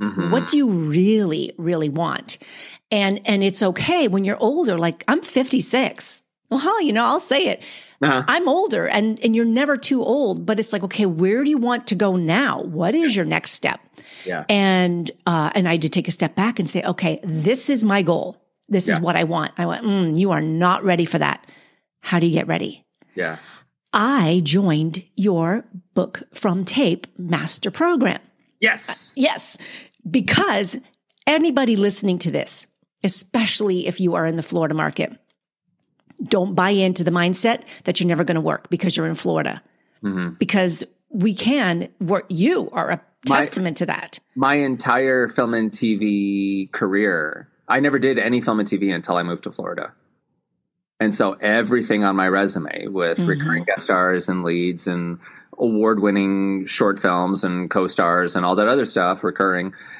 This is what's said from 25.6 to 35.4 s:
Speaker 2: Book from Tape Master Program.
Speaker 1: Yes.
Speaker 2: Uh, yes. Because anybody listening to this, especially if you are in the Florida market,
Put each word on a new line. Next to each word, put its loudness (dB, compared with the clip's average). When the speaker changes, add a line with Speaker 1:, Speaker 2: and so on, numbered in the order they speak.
Speaker 2:
Book -4
from -2
Tape 0
Master -4
Program. 0
Speaker 1:
Yes. -4
Speaker 2:
Uh, -20
yes. -2
Because 0
anybody 2
listening 0
to -2
this, -4
especially 0
if -6
you 2
are 0
in 0
the -4
Florida -2
market, -2